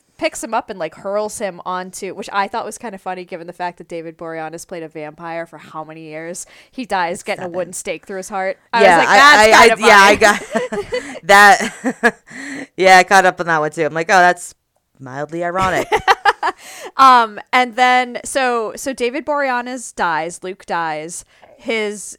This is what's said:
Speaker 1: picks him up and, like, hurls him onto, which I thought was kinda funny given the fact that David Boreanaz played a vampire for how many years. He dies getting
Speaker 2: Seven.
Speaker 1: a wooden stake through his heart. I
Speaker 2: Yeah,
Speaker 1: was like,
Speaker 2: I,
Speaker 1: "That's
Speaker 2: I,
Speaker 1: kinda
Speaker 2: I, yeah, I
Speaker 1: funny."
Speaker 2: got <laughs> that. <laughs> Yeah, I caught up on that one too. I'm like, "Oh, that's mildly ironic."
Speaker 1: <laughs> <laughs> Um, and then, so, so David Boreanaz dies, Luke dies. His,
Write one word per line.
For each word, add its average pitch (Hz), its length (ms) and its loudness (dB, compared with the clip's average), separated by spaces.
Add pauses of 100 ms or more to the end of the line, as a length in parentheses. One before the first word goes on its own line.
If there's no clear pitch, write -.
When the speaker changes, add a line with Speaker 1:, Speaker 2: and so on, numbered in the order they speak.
(180)
Speaker 1:
picks - 260 -8
him 240 100 -10
up 220 160 -6
and, 196 80 -14
like, 165 180 -10
hurls 208 440 -8
him 185 260 -10
onto, 185 480 -10
which 190 200 -14
I 196 140 -2
thought - 180 -10
was 214 120 -14
kinda 202 200 -14
funny 185 280 -12
given 170 220 -16
the 175 60 -16
fact 175 240 -10
that 175 100 -20
David 165 300 -14
Boreanaz 165 500 -14
played 170 160 -14
a 160 60 -14
vampire 165 580 -12
for 156 100 -20
how 156 280 -16
many 160 160 -20
years. 160 440 -14 (240)
He 254 160 -12
dies 180 380 -4
getting 185 200 -8
Speaker 2:
Seven. 175 120 -12
Speaker 1:
a - 20 -6
wooden 180 160 -8
stake 170 320 -12
through 190 120 -12
his 185 120 -14
heart. 190 300 -6 (140)
I 226 100 4
Speaker 2:
Yeah, 180 140 6
Speaker 1:
was - 100 2
like, - 20 0
Speaker 2:
I, 185 80 4
Speaker 1:
"That's 220 400 8
Speaker 2:
I, 233 120 8
Speaker 1:
kinda 220 140 0
Speaker 2:
I, 220 40 4
yeah, 202 160 8
I 208 120 6 (600)
Speaker 1:
funny." 403 40 -4 (380)
Speaker 2:
got - 40 -20
<laughs> - 0 -
that. 202 960 4 (500)
<laughs> - 80 -16
Yeah, 185 200 6
I 180 60 6
caught 190 220 4
up 180 140 0
on 170 80 -6
that 160 140 0
one 151 100 -4
too. 160 140 -4
I'm 147 80 -4
like, 165 160 -6
"Oh, 196 80 4
that's 180 360 2 (460)
mildly 147 440 -10
ironic." 175 500 -2
Speaker 1:
<laughs> 415 280 0 (220)
<laughs> - 540 -10
Um, 240 420 6 (120)
and 247 240 0
then, 247 480 0
so, 240 520 -2
so 269 180 -8
David 247 320 -6
Boreanaz 254 720 -6
dies, 170 480 -4
Luke 185 220 -12
dies. 165 600 -8 (320)
His, 214 600 -8